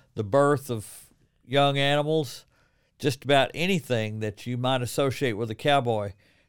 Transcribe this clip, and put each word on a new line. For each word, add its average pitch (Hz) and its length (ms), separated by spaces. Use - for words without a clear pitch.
the 110 80
birth 139 460
of - 400
young 139 320
animals, 147 680
just 127 240
about 135 300
anything 123 680
that 107 280
you 123 100
might 127 240
associate 127 520
with 110 180
a 110 40
cowboy. 120 580